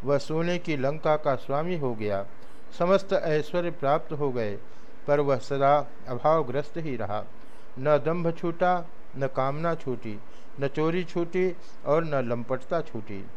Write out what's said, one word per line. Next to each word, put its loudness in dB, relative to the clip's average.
वह 4
सोने 0
की 0
लंका 2
का 2
स्वामी -2
हो 0
गया, -2
समस्त 4
ऐश्वर्य 0
प्राप्त 0
हो 0
गए, -2
पर 4
वह 2
सदा 4
अभावग्रस्त 2
ही -2
रहा। -2
न 4
दंभ 2
छूटा, 0
न 0
कामना 0
छूटी, -2
न 0
चोरी 0
छूटी 0
और 4
न 0
लंपटता 0
छूटी। -4